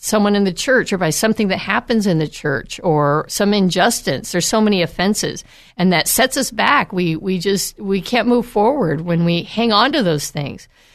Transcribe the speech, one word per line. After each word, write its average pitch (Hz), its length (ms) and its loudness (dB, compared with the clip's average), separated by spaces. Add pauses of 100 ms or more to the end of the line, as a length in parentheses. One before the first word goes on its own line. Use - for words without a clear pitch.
someone 208 320 2
in 202 120 2
the 220 80 0
church 247 400 0
or 190 40 0
by 175 120 0
something 214 400 0
that 185 80 -2
happens 214 500 -2
in 165 120 2
the 151 80 0
church - 580 -6
or 151 420 2
some 202 260 0
injustice. 185 800 0
There's 175 160 -2
so 220 140 2
many 202 200 2
offenses, - 600 -2 (320)
and 185 160 2
that 160 160 2
sets 262 300 0
us - 140 -2
back. 220 420 0
We, 175 240 -2
we 185 200 -4
just, 196 400 -2
we 196 220 -2
can't 220 260 0
move 240 200 2
forward 208 560 0
when 170 240 0
we 170 180 0
hang 226 300 0
on 233 180 4
to 302 100 0
those 160 300 0
things. - 380 -8 (260)